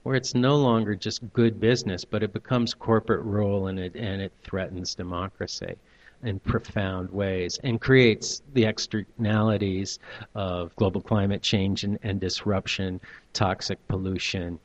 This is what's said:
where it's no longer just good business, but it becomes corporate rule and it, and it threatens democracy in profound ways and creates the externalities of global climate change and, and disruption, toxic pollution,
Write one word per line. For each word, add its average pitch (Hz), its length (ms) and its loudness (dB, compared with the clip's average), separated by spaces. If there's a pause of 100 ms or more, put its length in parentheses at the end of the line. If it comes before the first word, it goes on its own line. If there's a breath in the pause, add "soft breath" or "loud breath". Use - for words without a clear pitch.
where 131 140 0
it's 127 180 -2
no 127 220 4
longer 113 380 4
just 107 400 -6
good 113 260 4
business, 113 440 2
but 107 180 -4
it 101 100 -2
becomes 120 400 -2
corporate 110 500 0
rule 101 440 0
and 95 120 -4
it, 92 160 -6
and 98 280 -4
it 95 100 -6 (100)
threatens 90 520 -6
democracy 90 840 -8 (480 soft breath)
in 98 160 -4
profound 95 680 -2
ways 92 520 -2
and 117 180 -2
creates 123 640 6 (120)
the 123 100 6
externalities 107 1300 0 (360 loud breath)
of 90 420 -4
global 95 260 2
climate 98 400 0
change 98 420 0
and, 101 180 -2
and 98 160 -2
disruption, 95 840 -2 (340 loud breath)
toxic 95 520 -2
pollution, 92 800 -4